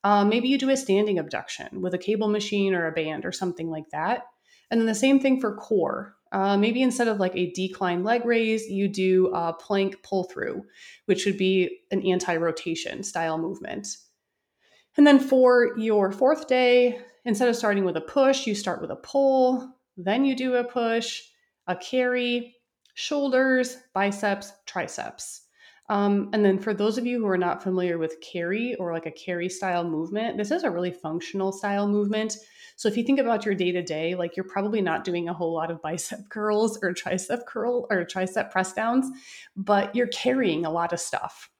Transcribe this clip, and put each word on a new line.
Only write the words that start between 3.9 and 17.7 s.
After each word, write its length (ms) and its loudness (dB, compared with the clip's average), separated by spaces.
that. 340 -4
And 100 4
then 60 2
the 80 0
same 260 6
thing 200 4
for 140 -2
core. 600 -2
Uh, 240 2
maybe 260 2
instead 240 2
of, 140 0
like, 160 0
a 160 -2
decline 500 -2
leg 240 0
raise, 420 2
you 200 0
do 400 4
a 240 -2
plank 500 -2
pull 220 -2
through, 400 -8
which 200 0
would 140 0
be 420 2
an 120 -2
anti-rotation 1000 -2
style 340 -4
movement. 480 -8
And 100 10
then 140 10
for 580 6
your 320 2
fourth 380 2
day, 500 6
instead 240 2
of 80 2
starting 280 0